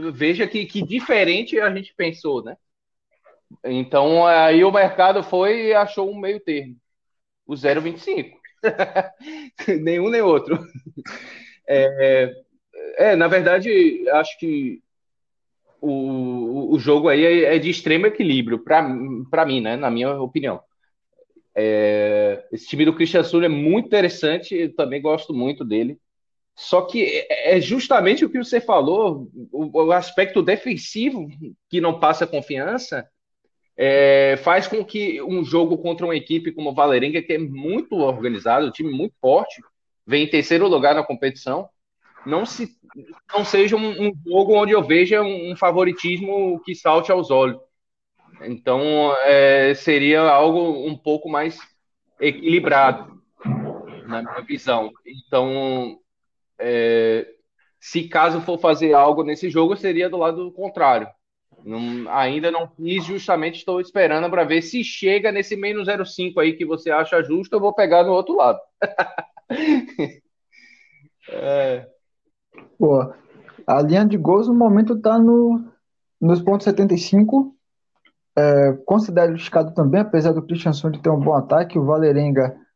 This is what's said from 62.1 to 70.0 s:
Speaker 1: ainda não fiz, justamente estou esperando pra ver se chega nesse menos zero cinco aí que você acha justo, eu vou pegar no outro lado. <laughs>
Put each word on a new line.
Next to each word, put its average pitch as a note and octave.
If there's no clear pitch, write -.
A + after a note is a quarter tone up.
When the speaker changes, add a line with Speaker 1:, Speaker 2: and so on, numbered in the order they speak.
Speaker 1:
ainda C#3
não E3
fiz, E3+
justamente E3+
estou F3+
esperando E3+
pra F3
ver D#3+
se A#3
chega G3+
nesse G3+
menos G3+
zero G3+
cinco F3+
aí D#3+
que E3
você D#3+
acha D#3+
justo, F3
eu G#3
vou G3+
pegar F3
no F#3+
outro F#3
lado. B2
<laughs> -